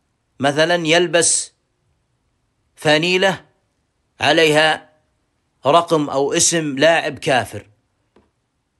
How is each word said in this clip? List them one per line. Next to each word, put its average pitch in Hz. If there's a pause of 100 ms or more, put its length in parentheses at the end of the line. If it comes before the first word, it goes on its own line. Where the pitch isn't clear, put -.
(400)
مثلًا 147
يلبس 165 (1200)
فانيلة 175 (760)
عليها 156 (720)
رقم 156
أو 139
اسم 160
لاعب 151
كافر 120 (1120)